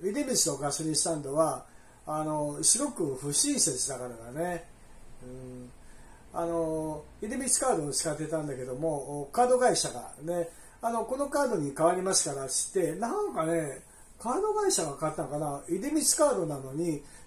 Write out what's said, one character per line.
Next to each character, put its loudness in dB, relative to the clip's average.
出 0
光 0
の 2
ガ -2
ソ -2
リ 0
ン 0
ス 2
タ 0
ン -2
ド -4
は、 4
あ -2
の -2
ー、 -2
す 6
ご 0
く -2
不 -2
親 2
切 2
だ -6
か -6
ら -10
だ -14
ね。 -4
う -14
ん。 -12
あ 0
の 0
ー、 -4
出 -4
光 -2
カ 4
ー 2
ド -2
を -2
使 0
っ -2
て -4
た -2
ん -4
だ -4
け -6
ど -6
も、 -2
カ 6
ー 2
ド 6
会 6
社 0
が -10
ね、 -2
あ -2
の、 0
こ -4
の 0
カ 2
ー 4
ド 2
に 0
変 4
わ 6
り 0
ま 2
す 2
か -6
ら -6
っ -6
つ -2
っ 0
て、 2
な -2
ん -2
か 2
ね、 0
カ -4
ー 0
ド 2
会 2
社 2
が -4
買 -2
っ -6
た -2
の -4
か -4
な、 -4
出 -2
光 2
カ 6
ー 2
ド 0
な -2
の -10
に、 -2